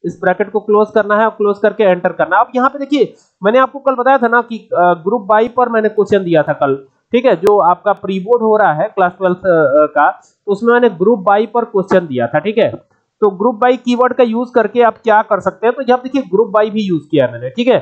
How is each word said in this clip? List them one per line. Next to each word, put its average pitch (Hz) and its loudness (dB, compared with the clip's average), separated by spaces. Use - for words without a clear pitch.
इस 175 -8
ब्रैकेट 185 -2
को 214 -2
क्लोज 214 0
करना 208 0
है 220 2
और 220 0
क्लोज 202 -2
करके 208 0
एंटर 180 0
करना 165 0
है। 233 4
अब - -8
यहाँ 254 0
पे 277 -14
देखिए, 277 -2
मैंने 220 2
आपको 262 0
कल 269 -2
बताया 254 2
था 233 0
ना 240 2
कि, 226 -10
अ, 175 0
ग्रुप 208 -2
बाई 220 2
पर 240 0
मैंने 220 -2
क्वेश्चन 202 0
दिया 165 2
था 151 -4
कल, 139 0
ठीक 247 0
है, 233 4
जो 202 2
आपका 180 0
प्री 190 -6
बोर्ड 226 0
हो 220 2
रहा 190 2
है 170 -2
क्लास 180 -2
ट्वेल्थ, 180 -2
अ, 151 2
का, 151 2
तो - -12
उसमें 233 0
मैंने 240 2
ग्रुप 196 0
बाई 202 0
पर 233 -4
क्वेश्चन 190 -2
दिया 123 -4
था, 151 -4
ठीक 208 -4
है। 156 2
तो 208 2
ग्रुप 214 -2
बाई 247 2
कीवर्ड 247 0
का - 2
यूज़ 240 -4
करके 233 0
आप 220 2
क्या 214 2
कर 208 -2
सकते 190 -4
हैं, 247 2
तो 277 -8
यहाँ 247 0
देखिए 262 -6
ग्रुप 190 -2
बाई 214 0
भी 214 -4
यूज़ 175 -4
किया 135 0
है 117 -6
मैंने, 120 -12
ठीक 240 -2
है। 208 4